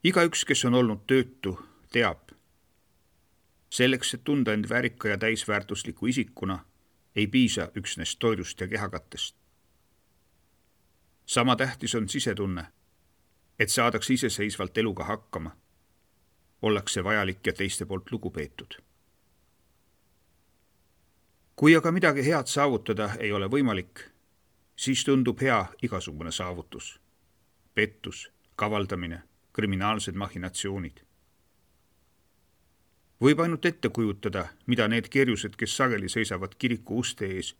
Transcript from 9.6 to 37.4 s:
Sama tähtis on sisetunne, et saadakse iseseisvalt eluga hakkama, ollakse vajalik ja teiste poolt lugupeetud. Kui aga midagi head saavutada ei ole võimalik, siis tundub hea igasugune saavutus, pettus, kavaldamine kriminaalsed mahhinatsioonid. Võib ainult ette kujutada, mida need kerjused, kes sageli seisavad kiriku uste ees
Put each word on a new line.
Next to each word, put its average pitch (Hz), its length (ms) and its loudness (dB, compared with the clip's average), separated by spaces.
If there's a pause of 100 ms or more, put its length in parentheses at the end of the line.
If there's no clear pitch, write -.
Sama 123 300 4
tähtis 127 400 -4
on 107 140 -2
sisetunne, 98 580 -4 (920)
et 110 100 2
saadakse 117 440 2
iseseisvalt 104 640 -2
eluga 101 260 -2
hakkama, 90 520 -8 (1040)
ollakse 104 420 0
vajalik 95 440 0
ja - 60 0
teiste 95 320 -4
poolt 95 260 -8
lugupeetud. - 680 -10 (2750)
Kui 160 200 8
aga 160 160 2
midagi 156 340 2
head 147 220 2
saavutada 110 720 0
ei 107 120 -2
ole 98 180 0
võimalik, 113 560 0 (720)
siis - 280 -2
tundub 131 380 2
hea 117 240 2 (160)
igasugune 82 500 -6
saavutus, 90 680 -10 (760)
pettus, - 540 -2 (260)
kavaldamine 98 680 -4 (340)
kriminaalsed 101 580 0
mahhinatsioonid. 95 840 -8 (2250)
Võib 143 240 6
ainult 170 240 0
ette 170 240 0
kujutada, 101 540 -2 (260)
mida 117 180 4
need 113 220 0
kerjused, 120 480 0
kes - 200 -4
sageli 110 320 0
seisavad 98 520 -4
kiriku 117 400 -2
uste - 240 -6
ees 95 340 -6